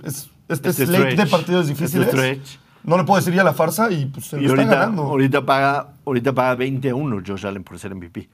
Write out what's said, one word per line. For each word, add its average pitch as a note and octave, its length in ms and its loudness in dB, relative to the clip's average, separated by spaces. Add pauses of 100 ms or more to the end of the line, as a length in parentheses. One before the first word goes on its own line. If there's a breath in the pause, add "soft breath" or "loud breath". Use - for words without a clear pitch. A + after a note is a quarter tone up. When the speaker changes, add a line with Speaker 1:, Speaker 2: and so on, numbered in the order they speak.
Speaker 1:
es, - 260 -10 (200)
este D#3+ 200 -2
Speaker 2:
Este C#3 180 0
Speaker 1:
slate F3+ 180 4
de C3 80 0
Speaker 2:
stretch. F3 180 2
Speaker 1:
partidos F3 380 2
Speaker 2:
Este D3 40 -2 (100)
Speaker 1:
difíciles, F3+ 260 0
Speaker 2:
stretch. C3+ 480 -2 (260 soft breath)
Speaker 1:
no E3 140 2
le F#3 60 2
puedo F#3 160 4
decir E3+ 140 0
ya F#3 100 4
la D#3+ 100 4
farsa F3 380 0
y, D3 140 -2
pues, - 220 -10
se D3+ 100 -8
lo C#3+ 40 -4
Speaker 2:
Y C#3 40 0
Speaker 1:
está C3+ 120 4
Speaker 2:
ahorita, C#3 180 4
Speaker 1:
ganando. F#3+ 280 0
Speaker 2:
ahorita C3+ 420 0
paga, C#3 480 0 (120)
ahorita C3 280 0
paga B2+ 220 2
veinte C3+ 340 -4
a A#2+ 60 -2
uno B2+ 300 -4
Josh G2 200 -8
Allen G2 200 -8
por F2 140 -18
ser F#2+ 120 -12
M F#2+ 80 -12
V F2 120 -16
P. - 220 -14